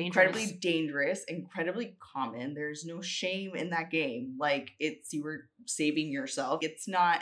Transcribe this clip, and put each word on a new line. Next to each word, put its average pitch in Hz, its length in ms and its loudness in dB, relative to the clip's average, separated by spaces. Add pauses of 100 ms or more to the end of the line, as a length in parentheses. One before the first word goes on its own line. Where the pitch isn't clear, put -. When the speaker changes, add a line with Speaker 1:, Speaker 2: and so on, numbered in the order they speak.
Speaker 1:
Incredibly 185 400 6
Speaker 2:
dangerous. 180 160 -6
Speaker 1:
dangerous, 160 640 2
incredibly 180 720 -4 (160)
common. 127 400 -2
There's 151 320 -6
no 170 160 -8
shame 185 520 -4
in 175 180 -4
that 165 200 -2
game. 131 480 -2
Like, 143 400 0
it's, - 320 -4
you 147 120 -4
were 156 260 -8 (160)
saving 151 460 0
yourself. 139 520 -2
It's - 240 -4
not 180 340 4